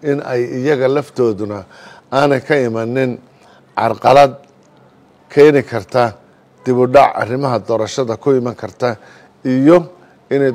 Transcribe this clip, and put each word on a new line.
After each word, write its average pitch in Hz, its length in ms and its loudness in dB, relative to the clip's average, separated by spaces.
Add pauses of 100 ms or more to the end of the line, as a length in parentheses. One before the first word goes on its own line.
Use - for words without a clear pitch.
in 143 180 -2
ay 123 200 -4 (180)
iyaga 131 280 0
laftooduna 110 760 -4 (480)
aanay 135 320 0
ka 151 160 -2
imanin 120 580 -4 (600)
carqalad 123 560 4 (960)
keeni 143 320 4
karta 117 500 -4 (520)
dib 127 120 0
u 127 100 2
dhac 135 280 4
arrimaha 123 520 -4
doorashada 113 500 -4
ku 143 180 -2
iman 120 200 -4
karta, 113 420 -6 (480)
iyo 147 420 2 (420)
inay 139 260 0